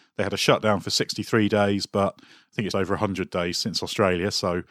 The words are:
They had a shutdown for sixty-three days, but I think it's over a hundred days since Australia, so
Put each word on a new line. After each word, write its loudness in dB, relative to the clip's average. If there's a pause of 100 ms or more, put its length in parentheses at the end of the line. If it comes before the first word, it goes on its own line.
(180)
They 0
had -2
a -4
shutdown 2
for -8
sixty-three 0
days, 2
but -2
I -20
think -4
it's -4
over 0
a -4
hundred -2
days -2
since -4
Australia, 0
so -2